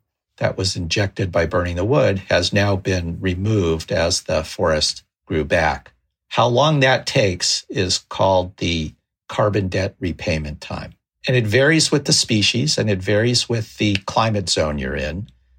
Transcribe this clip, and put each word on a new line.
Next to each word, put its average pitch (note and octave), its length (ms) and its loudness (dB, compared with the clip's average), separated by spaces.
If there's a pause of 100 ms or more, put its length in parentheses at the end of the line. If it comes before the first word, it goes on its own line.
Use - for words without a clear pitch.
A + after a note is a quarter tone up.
(360)
that - 220 -4
was F#2+ 180 -2
injected F#2 560 -2
by E2+ 140 2
burning F2 300 -2
the F2+ 80 -2
wood A2 340 2 (100)
has F2+ 240 2
now G2+ 240 2
been F2 440 -2
removed F#2 680 0
as E2+ 320 0
the D#2+ 220 -2
forest D#2+ 600 -2 (200)
grew D#2 200 -2
back. D#2 480 0 (360)
How A#2 180 2
long C#3 340 4
that C3 260 2
takes - 640 0
is F2+ 280 -2 (120)
called F#2 480 2
the E2 340 -2 (360)
carbon G#2 400 0
debt F#2+ 320 -4
repayment D#2 600 -4
time. - 320 -10 (340)
And B2+ 100 2
it A#2 100 2
varies C#3+ 440 4
with D3 140 2
the E3 80 0
species A#2+ 640 0
and G#2+ 140 0
it G2 80 0
varies G#2+ 500 0
with A#2 300 -4
the G#2 180 0 (100)
climate G#2+ 420 0
zone D2+ 300 0
you're C2 180 -4
in. D2 320 -6 (300)